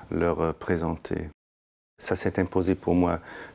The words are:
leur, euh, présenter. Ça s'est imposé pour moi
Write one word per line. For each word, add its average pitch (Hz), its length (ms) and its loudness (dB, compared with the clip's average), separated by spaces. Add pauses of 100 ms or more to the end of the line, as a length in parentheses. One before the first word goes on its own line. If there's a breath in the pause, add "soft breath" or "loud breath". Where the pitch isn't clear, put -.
(100)
leur, 82 300 2
euh, 82 120 2
présenter. 82 760 -4 (680)
Ça - 180 -2
s'est - 220 -2
imposé 92 360 2
pour 90 200 0
moi 87 260 4 (340 loud breath)